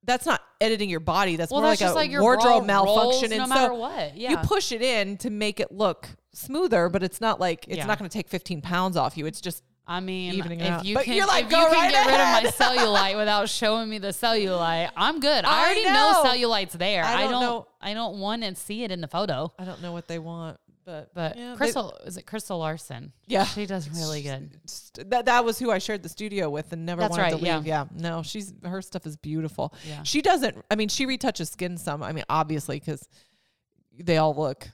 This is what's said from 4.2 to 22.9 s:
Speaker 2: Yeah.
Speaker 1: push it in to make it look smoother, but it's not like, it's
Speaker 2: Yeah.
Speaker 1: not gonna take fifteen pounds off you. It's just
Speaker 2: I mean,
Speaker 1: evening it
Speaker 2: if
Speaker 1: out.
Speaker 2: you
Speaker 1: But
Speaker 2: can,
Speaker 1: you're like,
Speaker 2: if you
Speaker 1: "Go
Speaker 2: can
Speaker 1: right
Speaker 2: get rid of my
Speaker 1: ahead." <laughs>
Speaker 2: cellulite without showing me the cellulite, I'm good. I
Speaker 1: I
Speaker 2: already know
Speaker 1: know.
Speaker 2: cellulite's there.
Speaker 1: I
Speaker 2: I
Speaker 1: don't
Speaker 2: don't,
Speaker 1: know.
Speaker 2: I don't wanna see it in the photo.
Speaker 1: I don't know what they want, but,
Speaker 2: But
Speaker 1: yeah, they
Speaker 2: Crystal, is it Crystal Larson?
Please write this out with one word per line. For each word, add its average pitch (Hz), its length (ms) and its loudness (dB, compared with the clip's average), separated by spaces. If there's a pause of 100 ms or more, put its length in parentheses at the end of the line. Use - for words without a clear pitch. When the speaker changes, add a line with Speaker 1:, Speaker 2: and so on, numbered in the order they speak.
Speaker 2:
Yeah. 330 120 0
Speaker 1:
push 403 280 0
it 233 120 -4
in 208 360 0
to 240 120 -6
make 208 280 -4
it - 140 -4
look 190 360 -2 (240)
smoother, 254 560 0
but 175 140 -2
it's 185 180 -6
not 220 200 0
like, 175 260 -2
it's 175 120 -6
Speaker 2:
Yeah. 143 80 -4
Speaker 1:
not 208 120 0
gonna 196 100 -8
take 202 200 -8
fifteen 175 340 -6
pounds 180 340 -2
off 135 200 0
you. 151 100 -6
It's - 140 -8
just - 240 -10 (200)
Speaker 2:
I 175 140 -8
mean, 185 360 -6
Speaker 1:
evening 170 260 -6
it 170 60 -4
Speaker 2:
if 175 40 0
Speaker 1:
out. 170 140 -4
Speaker 2:
you 202 100 -2
Speaker 1:
But 226 120 2
Speaker 2:
can, 240 80 -2
Speaker 1:
you're 381 120 2
like, 349 200 2
Speaker 2:
if 214 40 -4
you 330 60 4
Speaker 1:
"Go 330 100 8
Speaker 2:
can 320 80 6
Speaker 1:
right 339 160 6
Speaker 2:
get 269 160 6
rid 262 80 6
of 269 60 6
my 339 200 6
Speaker 1:
ahead." 233 140 2
<laughs> - 0 -
Speaker 2:
cellulite 214 600 4
without 214 320 2
showing 220 400 0
me 214 100 -6
the 196 100 -6
cellulite, 185 880 0
I'm 247 220 0
good. 277 260 2
I 269 60 4
Speaker 1:
I 320 140 6
Speaker 2:
already 392 200 2
know 415 280 6
Speaker 1:
know. 349 120 8
Speaker 2:
cellulite's 233 500 2
there. 175 300 0
Speaker 1:
I 160 100 0
Speaker 2:
I 180 80 2
Speaker 1:
don't 214 100 0
Speaker 2:
don't, 247 100 2
Speaker 1:
know. 240 240 -2 (140)
Speaker 2:
I 202 140 -8
don't 214 260 -6
wanna 208 340 -4
see 214 300 -8
it 196 80 -6
in 180 80 -6
the 156 80 -8
photo. 160 500 -4
Speaker 1:
I 185 60 -12
don't 180 180 -12
know 175 100 -10
what 170 160 -10
they 170 100 -8
want, 165 400 -12 (260)
but, 160 300 -18
Speaker 2:
But 165 240 -6
Speaker 1:
yeah, 240 140 -14
they 240 40 -14
Speaker 2:
Crystal, 233 480 -2
is 180 120 -12
it - 100 -16
Crystal 208 320 -8
Larson? 151 540 -8 (140)